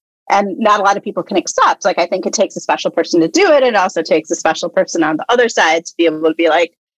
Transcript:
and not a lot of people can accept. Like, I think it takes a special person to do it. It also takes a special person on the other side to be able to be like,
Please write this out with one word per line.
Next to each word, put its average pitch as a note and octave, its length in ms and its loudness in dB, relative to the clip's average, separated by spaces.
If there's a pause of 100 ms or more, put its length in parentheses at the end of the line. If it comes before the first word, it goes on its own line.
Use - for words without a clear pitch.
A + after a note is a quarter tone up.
(280)
and G3+ 300 -2
not G#3+ 220 2
a - 20 -2
lot G3+ 140 2
of G3+ 80 -8
people F#3+ 180 -6
can - 140 -6
accept. - 480 -2
Like, - 140 0
I E3+ 80 0
think F#3+ 200 -4
it - 60 -6
takes F#3+ 240 -2
a - 40 -10
special D#3+ 300 -4
person - 300 0
to E3 80 2
do F4 240 2
it. C#4+ 100 4
It A#3+ 140 2
also F#3 260 0
takes D#3+ 300 -2
a - 20 -2
special D#3+ 340 -2
person F3+ 360 -2
on D#3 120 0
the - 140 -8
other A#3+ 180 2
side E3 380 0
to - 100 -16
be E3+ 100 2
able D#3 180 -2
to D#3+ 100 0
be E3 140 0
like, E3 280 0 (220)